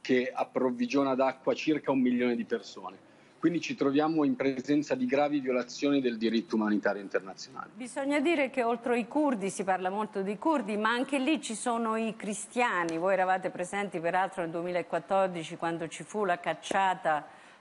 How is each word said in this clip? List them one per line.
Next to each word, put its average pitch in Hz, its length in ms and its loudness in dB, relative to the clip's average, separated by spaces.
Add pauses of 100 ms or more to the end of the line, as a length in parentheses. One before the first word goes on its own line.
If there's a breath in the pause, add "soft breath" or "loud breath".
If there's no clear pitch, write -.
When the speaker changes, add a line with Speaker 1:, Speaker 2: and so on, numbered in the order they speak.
Speaker 1:
che 127 320 2
approvvigiona 127 800 0
d'acqua 127 400 2
circa 147 380 0
un 135 100 2
milione 123 340 2
di 113 80 -2
persone. - 680 -8 (320 loud breath)
Quindi 165 160 2
ci - 140 -4
troviamo 147 500 2
in 131 120 2
presenza 139 580 0
di 127 100 0
gravi 143 340 2
violazioni 131 640 0
del 120 160 0
diritto 110 400 0
umanitario 101 460 2
internazionale. - 720 -8
Speaker 2:
Bisogna 277 440 -2
dire 294 300 2
che 254 140 -2
oltre 240 320 0
ai 240 120 0
curdi, 247 440 0
si 190 140 -4
parla 185 260 0
molto 202 320 -4
dei 196 160 -4
curdi, 233 400 0
ma 214 100 2
anche 262 300 0
lì 262 240 0
ci 220 120 -6
sono 226 420 -2
i 220 200 -2
cristiani. 196 800 -2
Voi 180 160 2
eravate 185 380 2
presenti 185 500 -4
peraltro 180 400 0
nel 165 100 -4
duemilaquattordici 175 1080 -2
quando 165 300 -4
ci - 160 -14
fu 208 200 -4
la 175 160 2
cacciata 175 840 0 (340 loud breath)